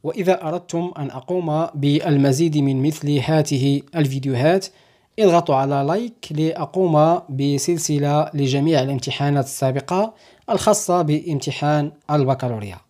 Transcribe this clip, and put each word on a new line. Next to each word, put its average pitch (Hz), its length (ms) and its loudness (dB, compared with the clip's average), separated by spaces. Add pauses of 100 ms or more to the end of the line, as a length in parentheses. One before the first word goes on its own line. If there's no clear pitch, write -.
وإذا 170 460 -2
أردتم 175 500 -6
أن 139 120 -6
أقوم 160 640 -4
بالمزيد 143 840 2
من 139 240 0
مثل 147 280 -2
هذه 143 720 0 (140)
الفيديوهات 139 720 0 (520)
اضغطوا 170 360 4
على 139 340 0
لايك 226 420 -4
لأقوم 160 1000 2
بسلسلة 143 1040 0
لجميع 143 480 2
الامتحانات 139 600 -2
السابقة 139 720 -2 (360)
الخاصة 180 520 2
بامتحان 151 920 -2 (180)
البكالوريا. 127 680 -2 (140)